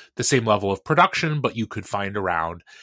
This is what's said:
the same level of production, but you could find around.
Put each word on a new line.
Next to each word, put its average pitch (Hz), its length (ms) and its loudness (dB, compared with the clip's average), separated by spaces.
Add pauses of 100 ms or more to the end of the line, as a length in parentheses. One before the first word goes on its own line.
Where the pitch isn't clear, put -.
(160)
the 120 80 -2
same 123 200 2
level 101 280 2
of - 120 -6
production, 160 560 2
but 123 160 -2
you 113 120 -4
could 104 180 -10
find 101 300 -4
around. 85 480 -2 (180)